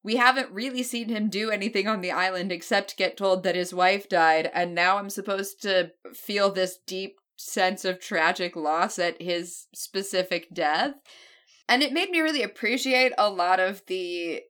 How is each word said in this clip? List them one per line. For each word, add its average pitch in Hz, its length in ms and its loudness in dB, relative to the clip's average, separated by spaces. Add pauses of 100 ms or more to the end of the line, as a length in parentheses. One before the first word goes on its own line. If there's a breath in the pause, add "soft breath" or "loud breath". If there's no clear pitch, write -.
We 214 140 0
haven't 254 340 4
really 247 320 -6
seen 233 260 -4
him 214 200 0
do 208 200 -2
anything 202 380 0
on 214 140 0
the 180 100 -4
island 185 400 0
except 196 460 -2
get - 200 0
told 185 260 2
that 180 120 2
his 180 180 -2
wife 185 360 4
died, 160 440 4
and 175 220 -2
now 180 220 4
I'm 196 120 -6
supposed 196 520 -6
to 185 300 2 (220)
feel 202 380 0
this 185 340 -2
deep 190 300 -8 (220)
sense 190 480 -2
of 185 140 -2
tragic 175 560 0
loss 165 440 -2
at 175 220 -2
his 175 520 -6
specific 185 800 -4
death. 175 420 0 (760 loud breath)
And 254 120 4
it 269 120 0
made 370 180 0
me 339 80 2
really 311 240 0
appreciate 247 760 0
a 208 120 4
lot 185 320 2
of 190 260 -2
the 175 640 -6